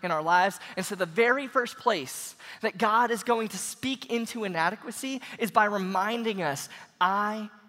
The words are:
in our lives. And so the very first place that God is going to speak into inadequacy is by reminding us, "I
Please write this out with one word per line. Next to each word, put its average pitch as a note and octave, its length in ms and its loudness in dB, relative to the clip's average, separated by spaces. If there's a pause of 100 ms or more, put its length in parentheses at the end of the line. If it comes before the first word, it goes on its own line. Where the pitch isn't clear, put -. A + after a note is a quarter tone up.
in F3 80 -2
our D#3 100 0
lives. F3 380 4 (160)
And F#3+ 100 -4
so G#3 100 -6
the G3+ 100 0
very A#3+ 420 2
first A#3+ 300 -2
place - 580 -2 (240)
that G#3+ 180 -2
God A3+ 340 4
is G#3+ 120 -2
going A3+ 240 2
to F#3+ 100 -8
speak - 500 -6
into A#3 360 -2
inadequacy G#3 800 -2 (180)
is A3 120 -2
by G#3+ 120 6
reminding G#3 800 0
us, C#3 260 -2 (320)
"I G#3 500 0 (200)